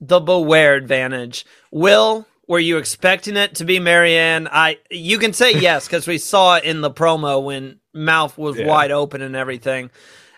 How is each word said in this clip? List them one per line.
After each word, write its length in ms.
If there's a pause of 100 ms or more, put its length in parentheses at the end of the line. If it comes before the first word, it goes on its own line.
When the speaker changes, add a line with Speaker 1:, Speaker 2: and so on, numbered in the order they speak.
Speaker 1:
the 200
Beware 540
advantage. 680 (260)
Will, 560 (220)
were 100
you 200
expecting 580
it 200
to 80
be 140
Marianne? 720
I, 280 (120)
you 280
can 140
say 200
yes, 360
'cause 180
we 120
saw 380
it 80
in 160
the 100
promo 520
when 380 (140)
mouth 440
was 200
Speaker 2:
Yeah. 80
Speaker 1:
wide 240
open 320
and 140
everything. 540 (480)